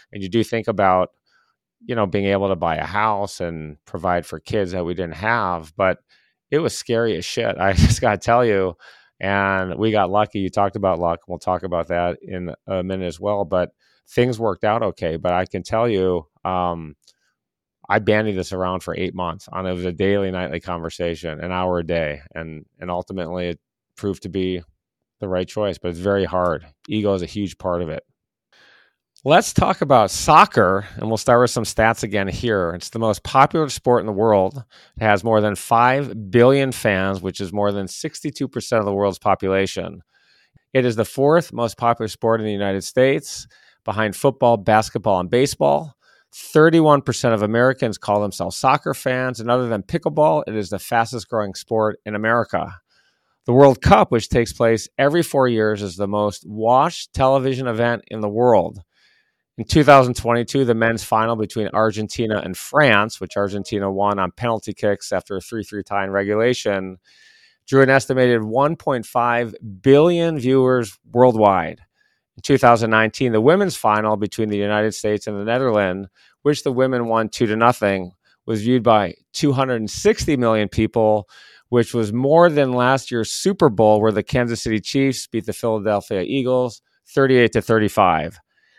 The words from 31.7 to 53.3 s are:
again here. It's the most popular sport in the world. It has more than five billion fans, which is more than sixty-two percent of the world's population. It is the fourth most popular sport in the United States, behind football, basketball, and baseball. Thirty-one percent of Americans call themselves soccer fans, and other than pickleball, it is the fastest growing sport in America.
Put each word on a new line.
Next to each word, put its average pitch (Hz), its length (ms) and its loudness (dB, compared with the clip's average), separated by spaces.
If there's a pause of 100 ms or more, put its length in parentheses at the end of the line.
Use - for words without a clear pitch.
again 98 260 -2
here. 95 440 -2
It's - 160 -12
the 113 100 -10
most 110 240 -2
popular 147 460 2
sport 120 300 0
in 92 60 -4
the 107 80 -6
world. 104 500 0 (340)
It 110 60 -6
has 104 200 2
more 110 180 2
than 104 140 0
five 117 760 0
billion 131 400 4
fans, 98 500 -2
which 92 200 -8
is 92 120 -8
more 101 200 -2
than 98 160 -6
sixty-two - 580 -10
percent 117 320 -4
of 101 60 0
the 101 80 -2
world's 98 260 0
population. 95 840 -2 (680)
It 127 120 2
is 117 100 0
the 107 100 0
fourth 151 460 0
most 117 260 -6
popular 117 300 0
sport 113 320 -2
in 107 60 -4
the 107 60 -2
United 98 320 -2
States, 135 640 -2 (380)
behind 107 320 -4
football, 127 400 2
basketball, 107 640 0
and 90 100 -4
baseball. 143 680 0 (400)
Thirty-one 156 680 4
percent 120 300 0
of 104 100 0
Americans 117 540 0
call 104 220 0
themselves 95 380 -6
soccer 143 380 0
fans, 127 440 -4
and 113 100 -6
other 123 200 2
than 104 140 -4
pickleball, 156 640 0
it 107 80 -6
is 101 140 -4
the 98 100 -6
fastest 117 500 -2
growing 104 240 -4
sport 110 520 -2
in 104 100 -8
America. 104 600 -2 (680)